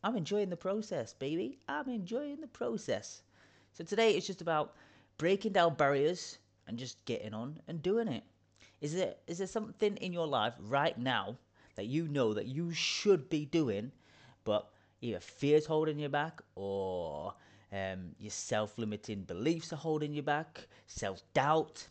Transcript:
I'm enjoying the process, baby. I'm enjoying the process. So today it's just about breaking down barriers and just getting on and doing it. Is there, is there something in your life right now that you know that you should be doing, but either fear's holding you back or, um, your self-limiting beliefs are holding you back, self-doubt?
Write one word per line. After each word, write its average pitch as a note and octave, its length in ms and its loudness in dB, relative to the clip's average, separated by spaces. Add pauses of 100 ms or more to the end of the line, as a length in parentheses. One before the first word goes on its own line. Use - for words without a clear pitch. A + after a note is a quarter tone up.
I'm A3 100 0
enjoying G3 360 0
the E3+ 80 -6
process, F#3 560 -4
baby. D#3+ 440 -4 (120)
I'm C#4 180 -4
enjoying B3+ 540 -6
the D4 60 -14
process. - 720 -4 (500)
So - 100 -12
today G#3 320 4
it's D#3+ 120 0
just F#3 160 -6
about D#3+ 320 0 (420)
breaking G3 360 2
down E3+ 200 6
barriers C#3+ 640 2 (300)
and A#2 120 -6
just B2 280 -10
getting G#2+ 260 -4
on B2 340 -8
and D#3+ 160 -6
doing A3 260 2
it. - 160 -4 (560)
Is D3 140 -4
there, F3+ 220 0 (100)
is E3+ 120 -6
there F#3+ 100 -2
something G#3+ 480 0
in F3+ 160 -4
your E3+ 160 0
life A#2+ 320 2
right C#3 360 2
now A#2 400 0 (380)
that G2+ 120 -4
you D#3 200 0
know C3+ 260 4
that G#2+ 140 -2
you E3 260 -4
should F3 560 2
be D3+ 160 0
doing, C3 460 0 (540)
but G#2 260 2 (300)
either A2+ 180 -2
fear's D3+ 480 4
holding D#3 320 2
you D3 100 -4
back D3 340 -2 (120)
or, F#2 800 -4 (380)
um, F#2+ 480 -6
your G#2 100 -10
self-limiting G#2+ 920 -4
beliefs D3+ 480 -2
are D#3+ 40 -8
holding D3+ 380 -2
you D3 80 -4
back, D3 460 -2 (180)
self-doubt? C#3+ 1040 0